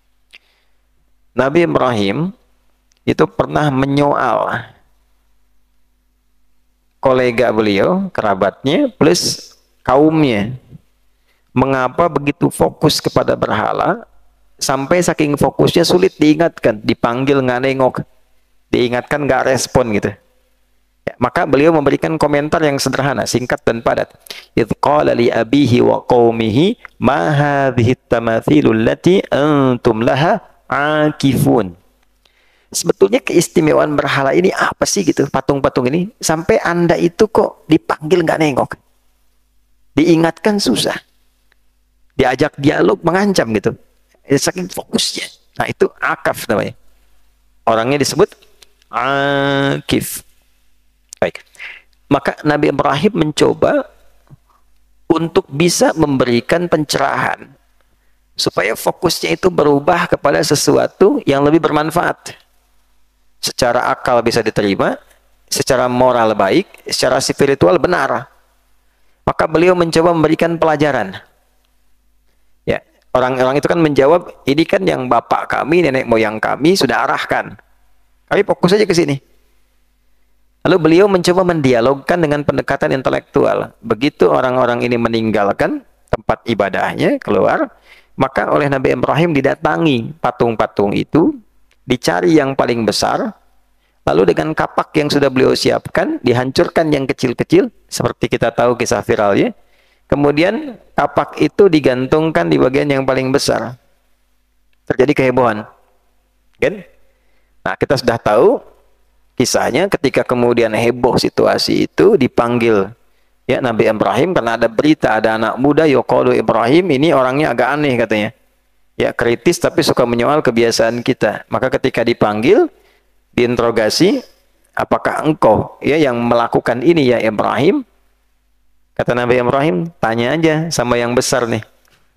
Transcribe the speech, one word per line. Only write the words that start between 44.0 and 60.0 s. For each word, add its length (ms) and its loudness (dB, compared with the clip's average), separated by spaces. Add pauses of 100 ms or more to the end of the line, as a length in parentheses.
saking 400 -2
fokusnya. 640 -8 (320)
Nah, 80 -4
itu 160 0 (160)
akaf 480 -4
namanya. 240 -2 (880)
Orangnya 400 0
disebut 320 0 (560)
akif. 1400 -2 (880)
Baik. 240 -6 (720)
Maka 320 -2
Nabi 320 0
Ibrahim 360 0 (120)
mencoba 640 0 (1200)
untuk 400 -2
bisa 480 0
memberikan 720 0
pencerahan 880 -2 (800)
supaya 400 -2
fokusnya 560 -4
itu 160 -2
berubah 640 2